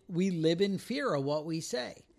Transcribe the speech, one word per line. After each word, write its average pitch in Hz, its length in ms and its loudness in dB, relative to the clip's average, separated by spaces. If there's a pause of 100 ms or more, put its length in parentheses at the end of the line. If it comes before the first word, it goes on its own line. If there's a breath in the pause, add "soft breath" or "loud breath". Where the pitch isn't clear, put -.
we 190 220 2
live 165 300 4
in 202 180 2
fear 254 360 -2
of 139 100 0
what 147 200 0
we 165 160 -4
say. - 420 -8 (160)